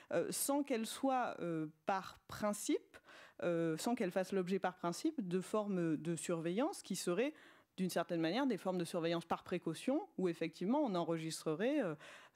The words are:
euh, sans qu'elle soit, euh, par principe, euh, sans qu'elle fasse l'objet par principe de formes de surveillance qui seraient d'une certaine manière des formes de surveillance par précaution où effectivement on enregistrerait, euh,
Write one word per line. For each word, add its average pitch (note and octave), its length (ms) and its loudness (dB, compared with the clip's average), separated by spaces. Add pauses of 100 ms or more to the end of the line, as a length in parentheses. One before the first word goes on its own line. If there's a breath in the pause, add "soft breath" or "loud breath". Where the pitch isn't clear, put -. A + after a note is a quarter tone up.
(120)
euh, - 180 2
sans C#4+ 320 2
qu'elle A3+ 240 -2
soit, B3+ 540 0
euh, D#3+ 280 -2 (180)
par F#3+ 320 -2 (100)
principe, - 680 -2 (440 loud breath)
euh, E3 360 2
sans A#3 160 0
qu'elle G3 160 0
fasse F#3 220 0
l'objet F#3+ 260 2
par F3+ 180 0
principe G3+ 500 -2
de F3+ 140 0
formes F#3 560 0
de E3 200 -2
surveillance F3+ 640 0
qui F#3 140 -4
seraient A3 360 0 (460 loud breath)
d'une F#3 100 2
certaine E3+ 320 0
manière G3 260 2
des G#3+ 120 0
formes F#3 200 0
de E3+ 60 0
surveillance E3+ 400 0
par - 180 -2
précaution B3+ 640 0 (120)
où F#3 100 2
effectivement F3 520 0
on A#3 140 2
enregistrerait, E3 840 0
euh, E3+ 140 0 (420 loud breath)